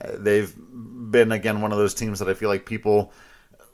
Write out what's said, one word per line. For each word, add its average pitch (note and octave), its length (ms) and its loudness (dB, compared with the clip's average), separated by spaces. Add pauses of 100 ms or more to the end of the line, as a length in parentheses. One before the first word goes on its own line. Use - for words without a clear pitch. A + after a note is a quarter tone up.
Uh, - 140 -12
they've G#2 420 0
been, A2+ 760 0
again, G#2+ 280 -2
one G#2+ 120 -2
of G#2 60 -2
those G#2 140 2
teams G#2+ 280 -6
that F#2+ 80 -4
I F#2+ 60 2
feel G#2+ 140 -4
like G2 160 -2
people G#2 480 0 (600)